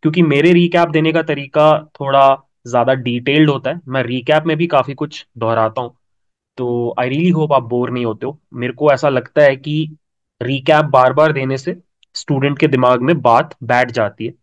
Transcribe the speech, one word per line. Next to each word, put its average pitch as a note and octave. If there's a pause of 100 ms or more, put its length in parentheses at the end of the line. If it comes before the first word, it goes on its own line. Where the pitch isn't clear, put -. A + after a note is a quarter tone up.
क्योंकि D#3+
मेरे D#3
recap F3
देने D#3
का E3
तरीका D3+ (320)
थोड़ा C#3 (400)
ज्यादा A#2+
detailed C3
होता C3+
है, F3
मैं C3
recap B2+
में D#3
भी E3+
काफी C#3
कुछ D3+ (120)
दोहराता A2+
हूं, A#2+ (680)
तो A#2+
I B2
really D#3+
hope D3+
आप C3
bore B2
नहीं B2
होते A2
हो। D3+ (160)
मेरे B2
को D3
ऐसा C#3
लगता C3+
है C#3
कि D3+ (440)
recap C#3
बार C3
बार D3+
देने C3+
से F3+ (340)
student C#3
के D#3
दिमाग B2+
में D3
बात B2
बैठ B2
जाती A2+
है। -